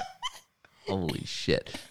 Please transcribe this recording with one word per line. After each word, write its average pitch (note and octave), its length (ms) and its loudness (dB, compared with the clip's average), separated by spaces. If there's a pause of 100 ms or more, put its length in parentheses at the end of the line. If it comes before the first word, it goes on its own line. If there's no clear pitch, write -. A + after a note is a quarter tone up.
(880)
Holy F2+ 380 2
shit. - 520 2 (140)